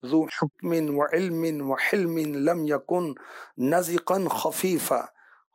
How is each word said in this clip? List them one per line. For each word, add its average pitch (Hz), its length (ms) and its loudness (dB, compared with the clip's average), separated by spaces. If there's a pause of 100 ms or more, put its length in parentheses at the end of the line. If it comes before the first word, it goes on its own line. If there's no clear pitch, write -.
ذو 156 160 4
حکم 156 760 -2
و 147 40 4 (100)
علم 165 580 0
و - 20 2
حلم 170 440 0
لم 151 500 0
یکن 151 460 0 (440)
نزقاً 170 720 2
خفیفاً۔" 156 720 0 (540)